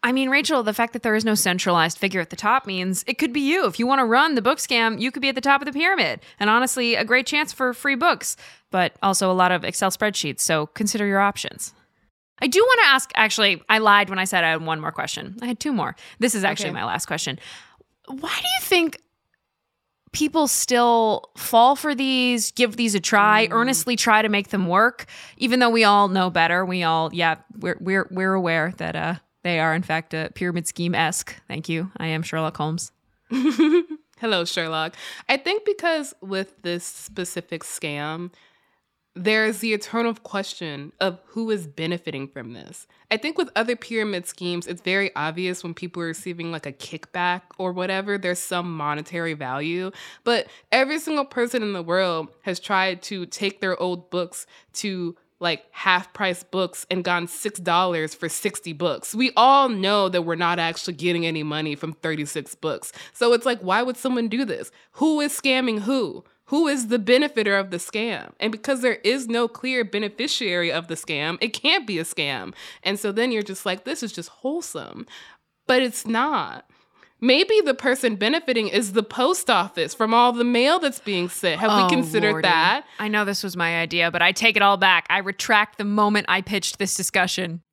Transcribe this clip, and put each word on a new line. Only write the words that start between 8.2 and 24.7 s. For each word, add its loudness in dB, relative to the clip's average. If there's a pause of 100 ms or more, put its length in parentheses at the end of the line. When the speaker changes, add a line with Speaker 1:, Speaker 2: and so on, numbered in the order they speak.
Speaker 1:
but 2
also 2
a 4
lot 6
of 0
Excel 0
spreadsheets. -2
So 2
consider -2
your 2
options. -2 (680)
I 0
do 6
wanna 6
ask, 4
actually, 4
I 6
lied 6
when -2
I 2
said 2
I 4
had -2
one -2
more -4
question. -8
I -8
had -6
two -2
more. -2 (260)
This 2
is -2
actually -2
Speaker 2:
Okay. -6
Speaker 1:
my -4
last -4
question. -6 (680)
Why -10
do -4
you -2
think 2 (1120)
people 0
still 2
fall 6
for -2
these, 2
give 2
these 2
a 2
try, 4
Speaker 2:
Mm. -4
Speaker 1:
earnestly 2
try 4
to 0
make 0
them 0
work, 2 (320)